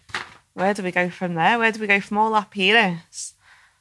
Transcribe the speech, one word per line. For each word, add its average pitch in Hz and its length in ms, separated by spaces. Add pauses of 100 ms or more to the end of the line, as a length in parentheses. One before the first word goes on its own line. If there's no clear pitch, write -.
(540)
where 190 200
do 202 80
we 180 80
go 180 200
from 175 240
there? 185 240
Where 226 120
do 214 100
we 214 60
go 202 140
from 208 180
all 220 140
that 208 180
penis? 190 840 (460)